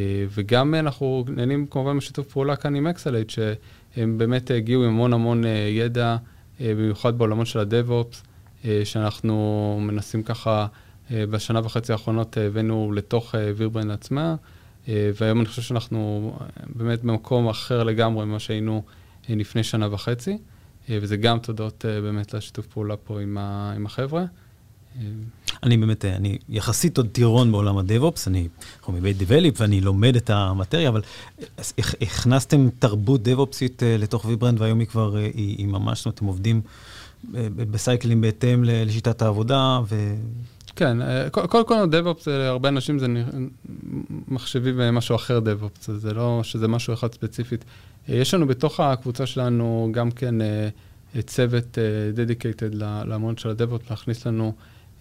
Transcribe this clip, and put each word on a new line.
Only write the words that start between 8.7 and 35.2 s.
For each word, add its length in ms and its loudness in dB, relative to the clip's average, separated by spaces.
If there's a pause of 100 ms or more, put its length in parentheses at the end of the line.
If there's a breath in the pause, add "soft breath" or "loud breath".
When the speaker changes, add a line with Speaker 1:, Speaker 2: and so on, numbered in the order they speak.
Speaker 1:
שאנחנו 1000 0
מנסים 400 -4
ככה, 440 0 (440 soft breath)
אה, 160 -2
בשנה 380 -2
וחצי 280 -4
האחרונות, 460 -2
אה, 80 0
הבאנו 460 0
לתוך, 420 -2
אה, 220 0
וירברן 340 -2
עצמה, 440 -4 (540 soft breath)
אה, 220 2 (100)
והיום 180 4
אני 80 4
חושב 160 -8
שאנחנו, 760 -4
אה, 60 -12 (280)
באמת 300 -2
במקום 440 2
אחר 360 0
לגמרי 420 2
ממה 120 -4
שהיינו, 440 -2 (480 soft breath)
אה, 40 0
לפני 280 0
שנה 280 0
וחצי, 480 -4 (500 soft breath)
אה, 140 -2
וזה 140 -2
גם 220 4
תודות, 500 -6
אה, 120 -2
באמת 340 -4
לשיתוף 320 -8
פעולה 300 -6
פה 240 -8
עם 180 -4
ה-, 380 -6
עם 100 -4
החבר'ה. 340 -4
אה, 840 -12 (600 loud breath)
Speaker 2:
אני 140 6
באמת, 280 2
אה, 120 -2
אני 220 -2 (100)
יחסית 500 0
עוד 140 2
טירון 400 6
בעולם 260 2
ה-DevOps, 480 2
אני, 220 0 (300 loud breath)
אנחנו 140 -8
מבית 280 0
Develop 360 4
ואני 240 4
לומד 360 4
את 140 2
המטריה, 580 2
אבל 140 2 (560 loud breath)
הכ-, 440 -4
הכנסתם 680 4 (100)
תרבות 500 2
DevOpsית, 540 0
אה, 160 4
לתוך 260 -2
ויברנד, 360 2
והיום 200 4
היא 80 0
כבר, 280 0
אה, 180 0